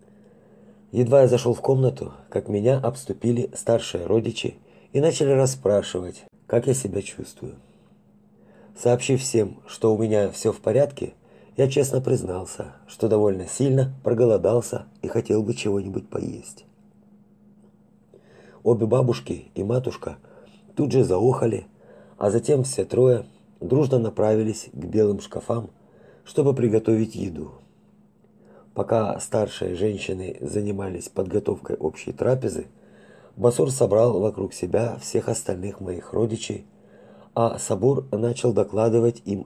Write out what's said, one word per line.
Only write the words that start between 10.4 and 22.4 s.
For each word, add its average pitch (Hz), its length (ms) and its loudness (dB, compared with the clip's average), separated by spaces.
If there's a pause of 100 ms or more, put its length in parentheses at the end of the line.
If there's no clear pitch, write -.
в - 100 -8
порядке, 131 520 0 (440)
я 135 120 4
честно 131 320 0
признался, 92 720 -4 (140)
что - 200 -4
довольно 101 400 2
сильно 135 460 0 (100)
проголодался 117 840 2 (160)
и - 60 -8
хотел 110 360 0
бы 117 100 -2
чего-нибудь 101 560 -4
поесть. - 560 -10 (2000)
Обе 113 220 4
бабушки 120 680 0
и 85 100 -6
матушка 117 540 -4 (580)
тут 139 160 0
же 127 120 6
заохали, 104 640 0 (500)
а 101 140 0
затем 127 320 2